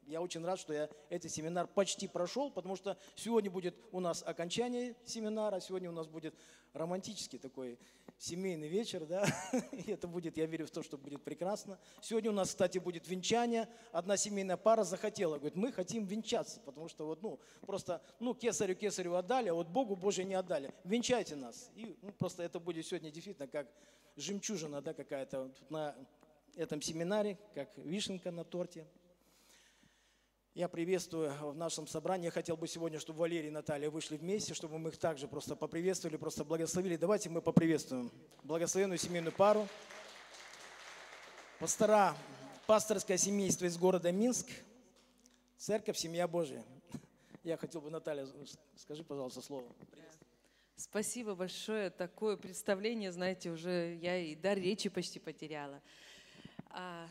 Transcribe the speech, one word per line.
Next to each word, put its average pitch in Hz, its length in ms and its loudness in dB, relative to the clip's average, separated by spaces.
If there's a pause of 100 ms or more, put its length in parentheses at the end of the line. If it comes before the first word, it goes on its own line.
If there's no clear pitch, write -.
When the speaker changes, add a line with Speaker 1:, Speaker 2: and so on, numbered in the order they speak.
Speaker 1:
я 156 140 -4
очень 170 240 -4
рад, 185 140 0
что 160 140 -6
я 151 160 0 (220)
этот 170 200 -4
семинар 165 360 -2
почти 196 420 2
прошёл, 208 420 0
потому 190 260 -4
что 190 200 -4 (180)
сегодня 214 360 2
будет 180 260 -2 (160)
у 180 80 -2
нас 175 240 0
окончание 233 680 -2 (100)
семинара, 214 560 -2
сегодня 185 300 -4
у - 20 -8
нас 160 140 -4
будет 156 280 -8 (380)
романтический 175 680 -4
такой 127 400 -8 (400)
семейный 170 500 -4
вечер, 185 380 -2
да, 185 200 2 (260)
<laughs> 247 200 0
и 208 180 -6
это 180 180 -4
будет, 165 280 -4
я 160 100 2
верю 160 200 -4
в - 40 -12
то, 160 120 -6
что - 140 -10
будет 139 260 -10
прекрасно. 190 560 -4 (220)
Сегодня 220 300 0
у 214 40 2
нас, 190 140 4
кстати, 180 300 4
будет 170 300 -6
венчание. 226 600 2 (240)
Одна 180 240 2
семейная 196 400 2
пара 220 280 8
захотела, 180 520 0
говорит, 147 200 -2
мы 233 160 2
хотим 214 320 -2
венчаться, 214 560 -2
потому 147 280 -12
что 156 180 -8
вот, 160 160 -4
ну, 180 180 -6 (220)
просто, 180 400 -4 (180)
ну, 247 140 0
кесарю 208 400 2
кесарю 180 400 -2
отдали, 202 340 2
а 170 60 4
вот 170 140 0
Богу 202 280 2
Божие 185 280 2
не 190 100 -2
отдали. 175 380 0 (120)
Венчайте 214 520 2
нас. 123 380 -10
И, 202 280 -12
ну, 202 100 -12
просто 180 300 -4
это 170 180 -6
будет 165 260 -6
сегодня 156 240 -6
действительно 165 380 -12
как 143 200 -6 (480)
жемчужина, 160 640 -4
да, 151 140 -4
какая-то 135 500 -4
вот - 260 -14
на 151 240 -2 (640)
этом 156 240 -2
семинаре, 185 580 0 (160)
как 139 220 -8
вишенка 180 540 -4
на 170 140 -6
торте. 170 420 -6 (1700)
Я 170 120 -2
приветствую 170 640 -2 (180)
в - 20 -8
нашем 160 320 -4
собрании. 170 380 -2
Я 170 60 0
хотел 165 260 -2
бы 165 100 -6
сегодня, 160 320 -4
чтобы 156 200 -10
Валерий 165 300 0
и - 20 -6
Наталья 151 400 -2
вышли 156 260 -6
вместе, 180 380 -2
чтобы 156 240 -6
мы 160 100 -4
их 156 80 -8
также 147 320 -2
просто 139 260 -4
поприветствовали, 165 600 0
просто 156 280 -4
благословили. 165 520 0
Давайте 175 320 2
мы 165 140 -2
поприветствуем 151 680 8 (320)
благословенную 170 540 2
семейную 170 380 0
пару, 208 340 8 (1900)
пастора, 202 560 8 (500)
пасторское 202 520 6
семейство 196 480 4
из 170 100 2
города 175 340 6
Минск, 220 360 4 (1120)
церковь 214 400 -2
«Семья 170 280 0
Божия». 151 380 0 (800)
Я 160 140 -2
хотел 156 240 -8
бы, 151 80 -10
Наталья, 151 360 -4 (500)
скажи, 151 280 -12
пожалуйста, 131 380 -6
слово. 123 280 -10 (1080)
Speaker 2:
Спасибо 214 580 -4
большое. 185 560 -2
Такое 185 480 -2
представление, 196 760 -2
знаете, 185 380 -2
уже 170 460 0
я 175 200 0
и 165 180 -2
дар 185 220 2
речи 196 320 2
почти 175 300 -4
потеряла. 147 640 -8 (880)
А, 175 400 -8